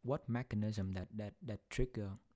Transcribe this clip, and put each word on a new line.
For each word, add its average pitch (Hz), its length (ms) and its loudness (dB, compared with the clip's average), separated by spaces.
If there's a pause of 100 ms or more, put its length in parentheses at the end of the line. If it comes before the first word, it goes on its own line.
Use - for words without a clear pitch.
what 127 260 0
mechanism 107 640 2
that, 92 240 -2
that, 104 260 -4
that 107 280 -6
trigger 110 400 0 (260)